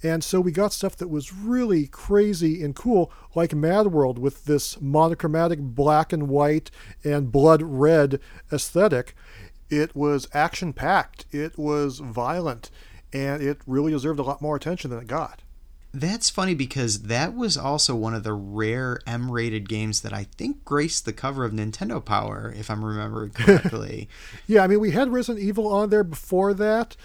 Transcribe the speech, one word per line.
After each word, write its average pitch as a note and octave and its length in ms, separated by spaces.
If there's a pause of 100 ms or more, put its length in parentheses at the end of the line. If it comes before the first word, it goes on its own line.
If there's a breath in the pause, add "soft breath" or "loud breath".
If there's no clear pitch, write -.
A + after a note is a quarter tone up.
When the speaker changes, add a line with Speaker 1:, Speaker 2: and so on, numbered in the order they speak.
Speaker 1:
And E3 200
so F#3 180
we F3+ 100
got G3 220
stuff - 240
that F3+ 120
was D3+ 240
really G#3 540
crazy F#3 760
and C#3+ 120
cool, G#3+ 360 (220 loud breath)
like E3 220
Mad F3+ 320
World, C3+ 320
with C3+ 260
this D3 360
monochromatic D#3+ 800
black C#3+ 540
and D3 140
white D3 420 (340 loud breath)
and C#3+ 280
blood D3+ 300
red C#3+ 580 (320 loud breath)
aesthetic. D3+ 640 (540 loud breath)
It D3+ 260
was C#3+ 380
action-packed, D#3 1000
it D3+ 260
was D3 420
violent, B2+ 680 (420 soft breath)
and C#3 300
it C#3+ 240
really C#3+ 280
deserved C#3+ 260
a C#3 40
lot C#3+ 180
more D3+ 140
attention D3+ 360
than A#2 80
it A#2+ 80
got. D3+ 340 (500)
Speaker 2:
That's F3+ 380
funny F#3 260
because B2 480
that B2 300
was A#3 240
also C#3+ 380
one A2+ 180
of G#2+ 100
the G#2+ 100
rare A2 760
M-rated A#2 600
games G#2+ 320
that G#2+ 120
I G2+ 120 (120)
think - 280
graced D3 400
the A2 80
cover C3+ 320
of G#2+ 80
Nintendo A2 500
Power, G#2 520
if G#2 140
I'm G#2+ 140
remembering G#2+ 480
correctly. A2+ 800 (180)
Speaker 1:
<laughs> - 180
Yeah, G#3 180
I F#3 40
mean, G#3 140
we G#3 100
had B3 220
Resident A#3 300
Evil G#3 240
on G#3 220
there G#3 140
before F#3 520
that, G#3+ 500